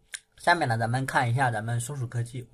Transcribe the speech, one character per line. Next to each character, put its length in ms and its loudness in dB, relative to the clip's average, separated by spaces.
下 160 4
面 120 2
呢， 120 0
咱 100 2
们 160 0
看 260 2
一 40 2
下 160 4
咱 120 -2
们 160 -2
松 160 -6
鼠 120 -4
科 160 -4
技 320 -10